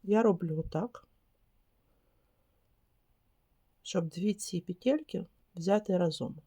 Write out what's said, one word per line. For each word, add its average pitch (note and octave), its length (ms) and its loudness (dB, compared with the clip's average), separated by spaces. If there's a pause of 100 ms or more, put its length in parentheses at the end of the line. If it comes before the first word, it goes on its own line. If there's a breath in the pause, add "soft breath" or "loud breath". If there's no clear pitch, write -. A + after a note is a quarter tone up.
Я G#3 200 4
роблю E3+ 380 2
отак, - 480 -6 (2750)
щоб E3 260 -2
дві G3+ 260 -2
ці F3+ 260 -6
петельки G3 680 -2 (280)
взяти F#3+ 440 2
разом. - 380 0 (100)